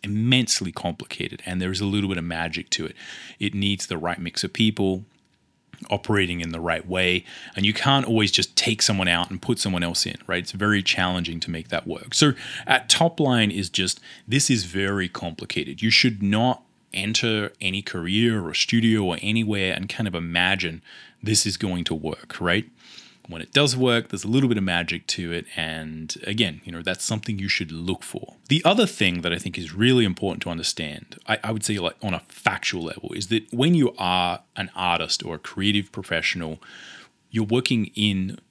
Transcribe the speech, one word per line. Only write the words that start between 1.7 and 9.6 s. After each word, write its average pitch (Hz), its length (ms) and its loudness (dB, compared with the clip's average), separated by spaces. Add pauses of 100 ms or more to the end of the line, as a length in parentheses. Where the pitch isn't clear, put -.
is 95 100 -4
a 104 40 0
little 101 220 0
bit 95 100 -2
of 85 60 -4
magic 82 480 -6
to - 140 -2
it. - 100 -10 (440)
It 101 140 -2
needs 101 340 0
the 90 100 -4
right 85 220 -4
mix 85 260 -6
of - 80 -8
people 101 500 2 (840)
operating 98 520 0
in 82 100 -4
the 82 80 -6
right 82 280 -2
way. 90 380 2 (300)
And 98 100 0
you 107 80 2
can't 139 320 4
always 110 260 4
just - 240 2
take 110 260 2
someone 95 260 2
out 87 220 4
and 95 120 -8
put 120 180 0
someone 92 240 0